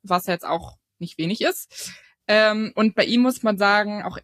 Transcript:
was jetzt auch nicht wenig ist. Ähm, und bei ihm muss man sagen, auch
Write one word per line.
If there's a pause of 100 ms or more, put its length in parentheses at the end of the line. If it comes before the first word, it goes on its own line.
was
jetzt
auch (220)
nicht
wenig
ist. (340)
Ähm,
und
bei
ihm
muss
man
sagen,
auch